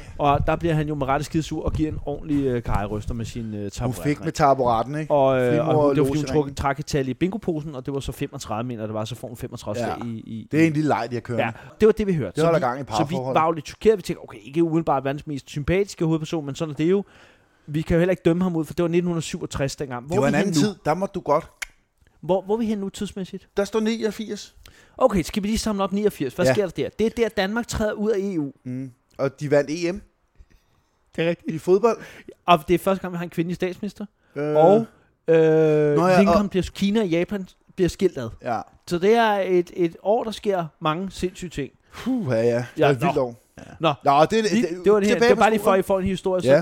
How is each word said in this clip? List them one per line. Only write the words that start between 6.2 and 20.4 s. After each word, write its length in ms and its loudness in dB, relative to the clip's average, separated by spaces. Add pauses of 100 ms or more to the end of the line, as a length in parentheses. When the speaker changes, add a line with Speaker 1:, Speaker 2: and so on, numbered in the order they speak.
Speaker 2:
låseringen. 300 -2
Speaker 1:
trak, 100 -4
trak 140 -2
et 60 -8
tal 220 -2
i 60 -2
bingoposen, 640 -4
og 100 -12
det 80 -6
var 60 -4
så 120 -8
femogtredive, 560 -8
mener 180 -6
det 80 -6
var, 120 -4
så 100 -10
får 120 -12
hun 100 -14
femogtredive 480 -8
Speaker 2:
Ja. 100 -4
Speaker 1:
slag 120 -8
i, 120 -8
i, 320 -12
Speaker 2:
Det 80 2
er 40 6
Speaker 1:
i 40 6
Speaker 2:
en 60 0
lille 140 0
leg, 220 0
de 60 -6
har 60 -6
kørende. 240 -4
Speaker 1:
Ja, 60 -4 (280)
det 60 6
var 60 8
det, 160 -2
vi 60 2
hørte. 280 -2
Speaker 2:
Så 60 4
er 20 4
Speaker 1:
Så 20 4
Speaker 2:
der 80 4
Speaker 1:
vi, 60 -2
Speaker 2:
gang 140 -2
i 40 -8
Speaker 1:
så 20 -14
vi 120 -12
Speaker 2:
parforholdet. 440 -2
Speaker 1:
var 40 2
jo 60 2
lidt 160 -6
chokeret. 300 2
Vi 40 -8
tænkte, 220 -8
"Okay, 200 -18
ikke 200 0
umiddelbart 400 0
verdens 240 -6
mest 220 -10
sympatiske 560 -2
hovedperson, 400 -2
men 100 -8
sådan 160 -6
er 60 -12
det 140 2
jo." 120 2 (640)
Vi 140 -4
kan 140 0
jo 40 4
heller 120 4
ikke 140 -2
dømme 180 2
ham 120 -2
ud, 100 -2
for 80 -14
det 100 -2
var 60 0
nitten 320 0
syvogtres 540 -6
dengang. 300 -10
Hvor 100 -4
Speaker 2:
Det 60 4
var 40 4
Speaker 1:
er 40 4
Speaker 2:
en 40 2
Speaker 1:
vi 60 2
Speaker 2:
anden 140 0